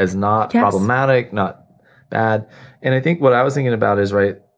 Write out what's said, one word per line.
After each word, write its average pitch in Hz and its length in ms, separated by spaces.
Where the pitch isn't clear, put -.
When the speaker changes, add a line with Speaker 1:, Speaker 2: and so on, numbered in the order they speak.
Speaker 1:
as 95 160
not 104 360
Speaker 2:
Yes. 233 100
Speaker 1:
problematic, 120 720
not - 280
bad. 110 360
And 131 120
I 131 60
think 165 200
what 135 120
I 123 120
was 139 100
thinking 131 180
about 104 280
is, 101 120
right, 101 260